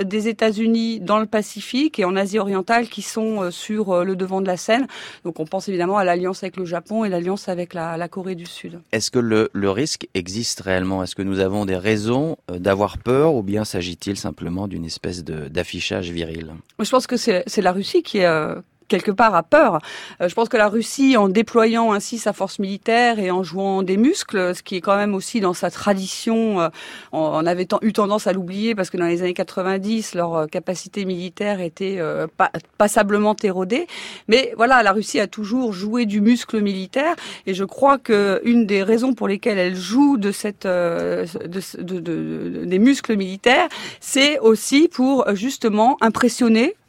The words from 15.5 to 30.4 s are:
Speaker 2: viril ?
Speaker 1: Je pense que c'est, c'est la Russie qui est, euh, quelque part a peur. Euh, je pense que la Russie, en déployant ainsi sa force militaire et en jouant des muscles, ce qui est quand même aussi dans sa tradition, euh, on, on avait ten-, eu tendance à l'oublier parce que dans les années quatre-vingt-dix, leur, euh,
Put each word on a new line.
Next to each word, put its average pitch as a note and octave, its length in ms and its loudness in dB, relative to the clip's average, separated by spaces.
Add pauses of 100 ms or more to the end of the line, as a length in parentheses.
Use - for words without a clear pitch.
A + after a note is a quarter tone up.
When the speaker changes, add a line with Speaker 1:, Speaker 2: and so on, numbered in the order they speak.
Speaker 2:
viril ? E2 420 -8 (260)
Speaker 1:
Je A3 100 -4
pense C4+ 180 2
que B3 100 -2
c'est, F#3 300 0
c'est G#3 140 -2
la F3+ 100 4
Russie G3+ 320 0
qui - 160 -2
est, F3+ 60 4
euh, E3 300 2 (320)
quelque F#3+ 220 0
part G#3+ 240 4
a E3+ 80 4
peur. B3+ 380 4 (420)
Euh, F3+ 80 0
je - 60 -6
pense A3+ 120 2
que A#3 100 0
la G#3 100 6
Russie, A#3 500 4
en G3+ 100 6
déployant A3+ 640 2
ainsi G#3 280 -4
sa G#3 140 -2
force - 260 -6
militaire A3+ 580 0
et F#3 140 0
en F#3 100 0
jouant F#3+ 400 -2
des F#3+ 160 0
muscles, G#3+ 560 2
ce F3+ 80 -10
qui - 140 -8
est F3 60 -4
quand G3 140 2
même G3+ 200 0
aussi F#3+ 240 -4
dans F3+ 160 0
sa F3+ 160 -4
tradition, G#3 920 0
euh, E3 80 2 (420)
on, - 80 -4
on D#3 280 0
avait F3+ 180 0
ten-, G3+ 160 0
eu G#3 120 0
tendance G#3 340 0
à G#3+ 60 2
l'oublier G3 420 -2
parce F#3+ 160 -4
que F#3+ 60 -6
dans F3 100 0
les F3 160 0
années F3+ 100 -2
quatre-vingt-dix, F#3+ 800 -4
leur, E3+ 220 -2
euh, D#3 100 0